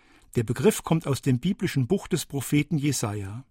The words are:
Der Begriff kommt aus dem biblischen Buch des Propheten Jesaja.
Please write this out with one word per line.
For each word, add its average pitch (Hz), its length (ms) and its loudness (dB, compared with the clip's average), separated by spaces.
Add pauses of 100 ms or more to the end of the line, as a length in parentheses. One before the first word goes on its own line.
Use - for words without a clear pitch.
(360)
Der 120 80 4
Begriff 131 400 2
kommt 165 240 0
aus 135 160 -2
dem 127 160 4
biblischen 160 480 -2
Buch 196 200 0
des - 200 -2
Propheten 147 500 0
Jesaja. 113 720 -2